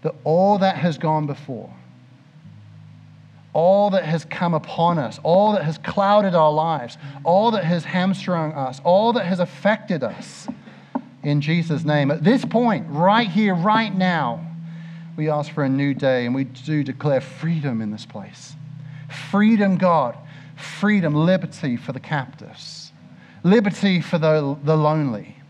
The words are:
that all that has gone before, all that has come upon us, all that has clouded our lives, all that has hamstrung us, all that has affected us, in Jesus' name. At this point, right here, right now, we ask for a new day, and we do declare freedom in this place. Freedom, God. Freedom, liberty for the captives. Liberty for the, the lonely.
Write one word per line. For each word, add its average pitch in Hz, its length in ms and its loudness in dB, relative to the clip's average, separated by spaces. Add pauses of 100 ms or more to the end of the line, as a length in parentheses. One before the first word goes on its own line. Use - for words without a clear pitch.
that 156 220 -6
all 185 340 4
that 190 200 2
has 147 200 0
gone 156 300 -2
before, 131 440 -10 (1800)
all 196 360 4
that 190 160 0
has 156 200 -2
come 170 280 -2
upon 165 440 0
us, 117 260 -4
all 190 280 4
that 190 120 0
has 156 140 -4
clouded 202 560 2
our 160 180 6
lives, 151 460 -2 (280)
all 202 260 4
that 196 140 -2
has 170 180 0
hamstrung 180 680 -2
us, 135 320 -6
all 202 260 4
that 220 140 0
has 180 160 0
affected 180 600 -2
us, - 440 -10 (760)
in 147 200 0
Jesus' 160 420 -2
name. 147 280 2
At 156 120 -2
this 226 220 4
point, 220 440 0
right 196 380 2
here, 196 260 0
right 214 400 0
now, 170 460 0 (800)
we 156 120 -2
ask 147 220 -2
for 143 140 -2
a 135 40 0
new 139 240 0
day, 127 320 0
and 120 80 0
we 135 120 -2
do 151 360 -4
declare 135 380 0
freedom 143 600 -4
in 107 100 -4
this 107 140 -10
place. - 500 -16 (720)
Freedom, 202 480 4
God. 156 400 2 (380)
Freedom, 196 580 0
liberty 160 640 0
for 120 160 -8
the 131 80 -8
captives. - 960 -10 (500)
Liberty 196 560 4
for - 180 -4
the, 151 460 2
the 156 140 4
lonely. 151 580 0 (140)